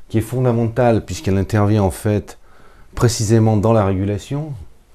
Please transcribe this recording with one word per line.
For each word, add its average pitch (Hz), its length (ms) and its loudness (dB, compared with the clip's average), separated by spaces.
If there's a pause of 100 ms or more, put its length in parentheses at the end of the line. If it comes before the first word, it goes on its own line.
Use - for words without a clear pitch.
qui - 80 -4
est 110 60 2
fondamentale 117 840 0
puisqu'elle 95 320 -4
intervient 104 460 2
en 95 80 2
fait 104 480 -4 (560)
précisément 110 640 2
dans 110 160 2
la 107 100 4
régulation. 101 680 -4 (400)